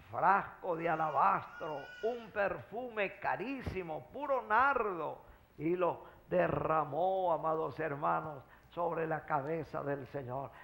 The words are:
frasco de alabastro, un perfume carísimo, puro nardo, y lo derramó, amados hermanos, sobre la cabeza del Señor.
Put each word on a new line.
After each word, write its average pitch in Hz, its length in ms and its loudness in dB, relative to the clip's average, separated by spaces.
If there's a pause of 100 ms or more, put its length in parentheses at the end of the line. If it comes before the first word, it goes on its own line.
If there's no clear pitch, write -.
frasco 170 680 2
de 165 140 0
alabastro, 160 880 2 (240)
un 226 280 -4
perfume 208 880 -2
carísimo, 170 920 -4
puro 269 300 -2
nardo, 214 760 2 (360)
y 165 180 0
lo 170 280 2 (260)
derramó, 160 1040 2
amados 160 460 0
hermanos, 156 640 -2 (260)
sobre 165 380 -2
la 156 180 -2
cabeza 151 580 -2
del 139 240 -4
Señor. 135 440 -6 (120)